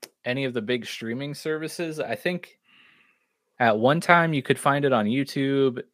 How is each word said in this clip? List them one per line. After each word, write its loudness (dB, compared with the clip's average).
any -2
of -4
the -2
big -2
streaming -8
services. -6
I -4
think -6
at 4
one 4
time 4
you 0
could 0
find 2
it 2
on 4
YouTube. 0